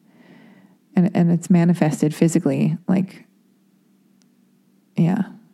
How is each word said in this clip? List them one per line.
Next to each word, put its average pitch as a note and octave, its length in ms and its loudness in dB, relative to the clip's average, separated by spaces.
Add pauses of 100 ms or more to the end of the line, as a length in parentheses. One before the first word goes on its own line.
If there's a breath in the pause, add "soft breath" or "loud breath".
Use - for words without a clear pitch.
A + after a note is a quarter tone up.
(960 soft breath)
And, F3 200 2
and E3+ 160 2
it's E3 180 -2
manifested E3 640 2
physically, D#3 640 0 (100)
like, - 380 -4 (1700)
yeah. F3 280 0 (300)